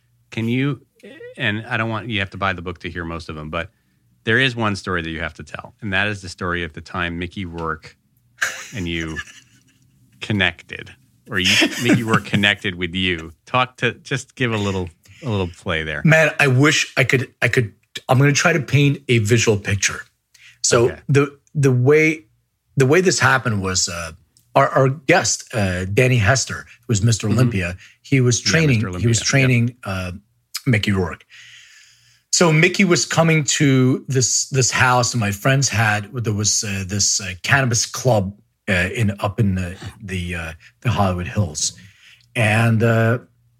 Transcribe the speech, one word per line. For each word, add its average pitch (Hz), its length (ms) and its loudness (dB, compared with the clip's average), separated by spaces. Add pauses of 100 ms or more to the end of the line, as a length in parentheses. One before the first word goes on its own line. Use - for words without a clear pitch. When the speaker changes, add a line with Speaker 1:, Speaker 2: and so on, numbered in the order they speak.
(320)
Speaker 1:
Can 113 160 -4
you, 131 380 -2 (520)
and 110 280 -4
I 123 100 -6
don't 113 140 -4
want, 107 180 -8
you 110 120 -4
have 98 100 -4
to - 80 -14
buy 95 160 -2
the 87 80 -12
book 85 180 -10
to 90 100 -10
hear 85 140 -8
most 82 240 -10
of 80 80 -10
them, 76 140 -12
but 82 200 -6 (560)
there 117 140 2
is 131 160 0
one 107 220 -2
story 90 240 -6
that 82 80 -8
you 78 100 -8
have 80 140 -8
to 80 100 -18
tell. - 380 -16
And 107 100 -8
that 98 160 0
is 101 140 -6
the 92 80 -14
story 87 340 -6
of 82 80 -8
the 82 100 -18
time 85 380 -6
Mickey 90 240 -8
Rourke 82 540 -8 (760)
and 90 140 -8
you 82 300 -6 (560)
<laughs> - 480 -20
connected, - 720 -4 (360)
or 98 100 -4
you, 190 140 0 (300)
Mickey 127 200 2
Rourke 110 220 0
connected 101 500 0
with 87 200 -6
you. 87 360 -2 (140)
Talk 127 320 -2
to, 117 180 -2
just - 400 -10
give 123 180 -4
a 110 40 0
little, 95 320 -4 (340)
a 139 60 -8
little 98 200 -2
play 85 340 -6
there. 78 220 -8
Speaker 2:
Man, 160 340 4
I 147 80 2
wish 139 500 2
I 139 60 2
could, 123 380 -2
I 120 60 2
could, 117 260 -2 (360)
I'm 127 80 4
gonna 143 140 6
try 165 220 2
to 165 80 0
paint 143 460 2
a 120 120 4
visual 110 380 2
picture. - 440 -4 (600)
So 120 240 4
Speaker 1:
Okay. 80 240 -2
Speaker 2:
the, 139 300 2 (140)
the 139 180 4
way, 156 540 4 (520)
the 135 80 4
way 156 160 4
this 185 180 2
happened 123 420 2
was, 92 280 -2
uh, 85 240 -10 (420)
our, 139 140 4
our 135 200 4
guest, 151 640 0
uh, 95 320 0
Danny 127 320 2
Hester, 123 480 0 (160)
who - 60 -20
was 98 140 0
Mister 110 260 2
Speaker 1:
Mm-hmm. 104 100 2
Speaker 2:
Olympia, 95 400 0 (260)
he 135 180 2
was 123 240 2
Speaker 1:
Yeah, - 60 -2
Speaker 2:
training, 151 320 4
Speaker 1:
Mister 90 160 -4
Speaker 2:
he 104 80 2
was 117 100 2
Speaker 1:
Olympia, - 20 -4
yep. - 60 -4
Speaker 2:
training, 127 580 2
uh, 92 280 -6 (540)
Mickey 107 260 2
Rourke. 90 340 -2 (1080)
So 175 200 4
Mickey 175 320 4
was 175 220 2
coming 160 400 2
to 131 640 4
this, 127 420 -2
this 113 220 2
house 127 400 2
that 123 80 -4
my 101 120 0
friends 135 380 0
had. 104 440 -2
There 113 200 -4
was, 101 300 -2
uh, 98 240 -6
this, 101 340 -2
uh, 92 120 -8 (100)
cannabis 127 420 0
club, 104 500 0 (340)
uh, 90 260 0
in, 101 240 0
up 101 200 -4
in 98 160 2
the, 90 220 -6 (240)
the, 90 340 -8
uh, 82 180 -10 (280)
the 131 80 -2
Hollywood 92 380 0
Hills, - 460 -4 (600)
and, 113 480 2
uh, 113 360 2 (400)